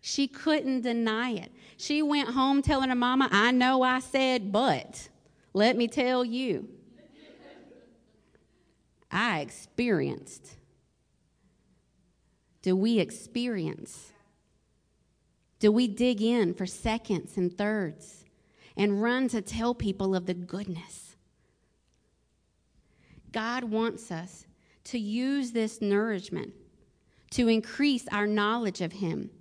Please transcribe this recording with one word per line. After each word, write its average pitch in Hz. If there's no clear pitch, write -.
She -
couldn't 269
deny 233
it. 196
She 294
went 285
home 269
telling 262
her 254
mama, 254
"I 214
know 254
I 254
said, 254
but 202
let 202
me 240
tell 254
you, 240
I 196
experienced." -
Do 185
we 220
experience? -
Do 214
we 240
dig 233
in 220
for 185
seconds 214
and 180
thirds 208
and 202
run 247
to 226
tell 233
people 196
of 180
the 185
goodness? 180
God 240
wants 226
us 175
to -
use 247
this 220
nourishment 202
to 240
increase 233
our 208
knowledge 214
of 170
him 160